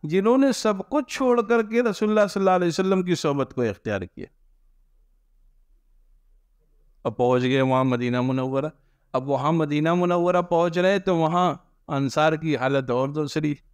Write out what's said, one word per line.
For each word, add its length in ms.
जिन्होंने 480
सब 340
कुछ 220
छोड़ 320
करके 400
रसूलुल्लाह 460
सल्लल्लाहु 280
अलैहि 140
वसल्लम 340
की 120
सोबत 380
को 100
इख्तियार 420
किया। 220
अब 100
पहुंच 260
गए 200
वहाँ 220
मदीना 380
मुनव्वरा। 500
अब 80
वहाँ 280
मदीना 440
मुनव्वरा 460
पहुंच 360
रहे 220
तो 160
वहाँ 460
अंसार 480
की 180
हालत 360
और 200
दूसरी। 460